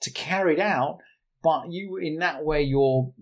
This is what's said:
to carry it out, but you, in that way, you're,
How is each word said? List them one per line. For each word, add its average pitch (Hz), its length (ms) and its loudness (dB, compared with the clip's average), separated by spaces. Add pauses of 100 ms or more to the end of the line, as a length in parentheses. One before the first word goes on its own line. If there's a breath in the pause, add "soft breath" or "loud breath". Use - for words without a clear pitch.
to - 80 -6
carry 180 440 0
it 160 60 0
out, 160 380 0 (440 soft breath)
but 160 280 0
you, 190 260 -8
in 160 220 -4
that 156 260 -2
way, 151 160 2
you're, 135 600 2